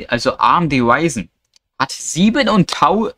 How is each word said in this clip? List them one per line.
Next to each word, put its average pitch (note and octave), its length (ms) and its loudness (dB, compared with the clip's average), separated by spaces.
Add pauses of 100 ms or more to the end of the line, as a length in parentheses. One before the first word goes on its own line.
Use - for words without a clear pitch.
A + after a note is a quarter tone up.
also A#2+ 300 -2
A C3 200 2
M E3+ 100 0
D C3+ 120 0
Ryzen, A#2+ 500 0 (480)
hat C3 140 -4
sieben A3 560 0
und G3+ 200 2
tau-, F#3 420 0
äh, - 80 -14